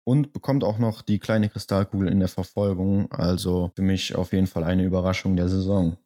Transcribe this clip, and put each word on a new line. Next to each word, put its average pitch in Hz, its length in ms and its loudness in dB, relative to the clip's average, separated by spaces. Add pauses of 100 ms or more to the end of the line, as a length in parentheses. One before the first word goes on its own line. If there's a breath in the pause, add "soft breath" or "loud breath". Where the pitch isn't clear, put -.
Und 139 280 2
bekommt 139 300 -2
auch 107 160 0
noch 113 240 -2
die 104 160 0
kleine 107 300 0
Kristallkugel 98 580 -2
in 98 120 2
der 92 100 2
Verfolgung. 98 800 -2
Also 90 640 0
für 95 80 -2
mich 95 320 0
auf 90 180 -2
jeden 95 140 2
Fall 82 160 -4
eine 92 200 2
Überraschung 92 520 0
der 90 140 2
Saison. 95 560 0